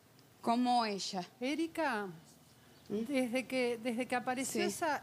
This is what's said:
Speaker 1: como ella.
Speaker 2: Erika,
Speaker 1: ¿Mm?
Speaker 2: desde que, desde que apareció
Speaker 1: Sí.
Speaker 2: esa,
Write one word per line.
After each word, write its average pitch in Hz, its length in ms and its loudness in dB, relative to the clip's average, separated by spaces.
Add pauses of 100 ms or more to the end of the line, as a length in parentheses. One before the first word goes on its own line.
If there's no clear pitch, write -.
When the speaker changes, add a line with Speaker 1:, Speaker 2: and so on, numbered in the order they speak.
(400)
Speaker 1:
como 240 460 4
ella. 190 420 -4 (140)
Speaker 2:
Erika, 285 640 0 (840)
Speaker 1:
¿Mm? 214 180 -2
Speaker 2:
desde 254 400 0
que, 247 340 0
desde 233 260 -2
que 254 100 0
apareció 254 460 -2
Speaker 1:
Sí. - 40 2
Speaker 2:
esa, 302 360 0